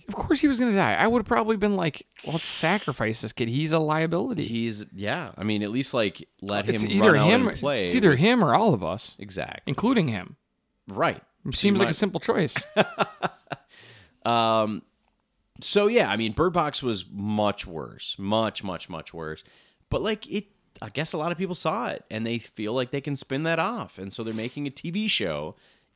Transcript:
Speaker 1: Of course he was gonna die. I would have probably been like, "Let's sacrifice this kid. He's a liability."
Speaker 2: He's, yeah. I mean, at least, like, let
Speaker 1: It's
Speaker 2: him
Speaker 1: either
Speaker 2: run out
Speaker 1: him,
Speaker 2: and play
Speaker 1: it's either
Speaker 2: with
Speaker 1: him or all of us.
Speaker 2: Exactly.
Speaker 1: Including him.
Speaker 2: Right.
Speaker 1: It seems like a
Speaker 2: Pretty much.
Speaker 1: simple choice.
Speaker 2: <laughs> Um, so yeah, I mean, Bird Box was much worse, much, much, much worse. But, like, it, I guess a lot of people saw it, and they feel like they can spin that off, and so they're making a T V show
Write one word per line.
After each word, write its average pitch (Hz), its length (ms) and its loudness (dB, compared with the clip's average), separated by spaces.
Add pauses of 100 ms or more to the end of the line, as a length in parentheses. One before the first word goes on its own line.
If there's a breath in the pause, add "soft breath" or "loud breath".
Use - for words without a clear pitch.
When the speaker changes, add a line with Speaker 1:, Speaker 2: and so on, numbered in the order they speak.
Speaker 1:
Of 202 60 -8
course 262 280 0
he 302 60 4
was 262 120 2
gonna 240 160 2
die. 143 180 4
I 139 140 4
would 233 120 4
have 226 60 -2
probably 226 320 2
been 202 180 2
like, 175 300 -2 (220)
"Let's 160 180 -4
sacrifice 143 760 0
this 110 120 -6
kid. 117 160 -2
He's 151 220 0
a 165 80 4
liability." 165 680 0
Speaker 2:
He's, 113 400 -4 (100)
yeah. 110 400 -4
I 87 100 -8
mean, 104 180 0
at 104 80 -4
least, 131 240 -2
like, 107 320 -2 (160)
let 101 260 -2
Speaker 1:
It's 110 140 0
Speaker 2:
him 107 80 -2
Speaker 1:
either 202 220 8
Speaker 2:
run 143 100 6
out 160 80 8
Speaker 1:
him, 247 160 4
Speaker 2:
and - 120 -4
play 131 280 0
Speaker 1:
it's 87 80 2
either 208 160 8
Speaker 2:
with 127 80 6
Speaker 1:
him 226 240 6
or 131 100 4
all 185 220 6
of 90 80 -4
us. 87 340 -6
Speaker 2:
Exactly. 95 480 -8
Speaker 1:
Including 185 440 2
him. 98 260 -6 (520)
Speaker 2:
Right. 110 360 -2 (240)
Speaker 1:
It 135 80 -4
seems 202 240 4
like 196 60 4
a - 20 0
Speaker 2:
Pretty - 20 0
much. 160 60 0
Speaker 1:
simple 196 240 -2
choice. - 360 0 (200)
Speaker 2:
<laughs> - 1500 -6
Um, 113 580 2 (800)
so 208 260 4
yeah, 214 220 4
I 101 80 0
mean, 110 160 -2
Bird 165 200 0
Box 151 300 -2
was 110 280 -2
much 104 540 -2
worse, 69 540 -10
much, 104 440 -2
much, 90 260 -10
much 80 240 -12
worse. 78 300 -10 (460 soft breath)
But, 131 120 -2
like, 214 300 -4
it, 202 140 -6 (360)
I 110 80 -12
guess 151 240 -4
a 175 40 -4
lot 160 140 -4
of 165 60 -6
people 175 180 -4
saw 208 320 -2
it, - 220 -8
and 110 160 -6
they 117 140 -2
feel 110 340 -8
like 127 180 -2
they 139 100 -4
can 139 140 -6
spin 135 280 -4
that 165 160 -2
off, 190 380 -6
and 95 160 -10
so 117 100 -8
they're 110 100 -6
making 123 340 -6
a - 20 -4
T 160 220 -10
V 208 160 -4
show 82 480 -4 (400 soft breath)